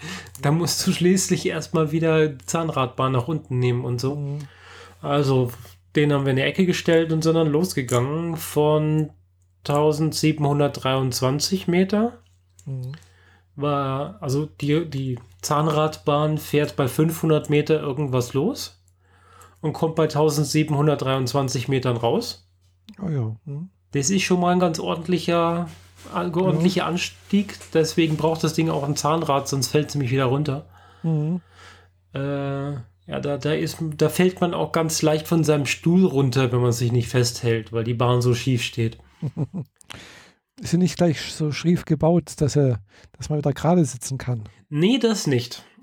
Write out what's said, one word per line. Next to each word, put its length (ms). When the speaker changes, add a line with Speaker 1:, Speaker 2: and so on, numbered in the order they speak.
Speaker 1:
Da 100
musst 340
du 60
schließlich 540
erstmal 460
wieder 360
die 160
Zahnradbahn 680
nach 140
unten 320
nehmen 280
und 140
so. 160
Speaker 2:
Mhm. 240
Speaker 1:
Also, 500
den 160
haben 140
wir 40
in 60
die 60
Ecke 240
gestellt 460
und 100
sind 140
dann 120
losgegangen 880
von 760
tausendsiebenhundertdreiundzwanzig 2000
Meter. 500
Speaker 2:
Mhm. 260
Speaker 1:
War, 680
also 220
die, 440
die 300
Zahnradbahn 960
fährt 400
bei 100
fünfhundert 640
Meter 320
irgendwas 540
los 500
und 100
kommt 240
bei 100
tausendsiebenhundertdreiundzwanzig 1600
Metern 280
raus. 500
Speaker 2:
Ah 100
ja. 260
Mhm. 240
Speaker 1:
Das 180
ist 140
schon 160
mal 120
ein 80
ganz 180
ordentlicher, 920
ein 200
Speaker 2:
Ja. 20
Speaker 1:
ordentlicher 480
Anstieg. 720
Deswegen 440
braucht 280
das 80
Ding 160
auch 180
ein 100
Zahnrad, 520
sonst 200
fällt 200
es 60
nämlich 180
wieder 140
runter. 400
Speaker 2:
Mhm. 380
Speaker 1:
Äh, 580
ja, 480
da, 180
da 160
ist, 240
da 140
fällt 320
man 100
auch 200
ganz 280
leicht 260
von 180
seinem 200
Stuhl 400
runter, 480
wenn 80
man 120
sich 200
nicht 160
festhält, 640
weil 120
die 100
Bahn 260
so 140
schief 280
steht. 360
Speaker 2:
<laughs> 160
Ist 100
sie 80
nicht 180
gleich 240
so 320
schief 320
gebaut, 540
dass 180
er, 240
dass 120
man 100
wieder 140
gerade 320
sitzen 320
kann? 280
Speaker 1:
Nee, 280
das 280
nicht. 360